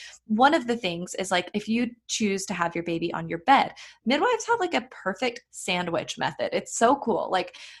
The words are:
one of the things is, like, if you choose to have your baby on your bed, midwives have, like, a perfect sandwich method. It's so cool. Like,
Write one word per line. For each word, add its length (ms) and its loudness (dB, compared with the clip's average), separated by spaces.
one 260 6
of 120 0
the 100 0
things 400 -4
is, 140 -4
like, 220 0
if 160 -4
you 220 0
choose 380 0
to 80 -4
have 200 -2
your 100 -4
baby 280 -2
on 160 -6
your 120 -4
bed, 340 4
midwives 400 2
have, 140 2
like, 140 0
a 160 -2
perfect 600 -4
sandwich 680 -4
method. 380 -2
It's 240 -4
so 180 6
cool. 340 -2
Like, 240 -2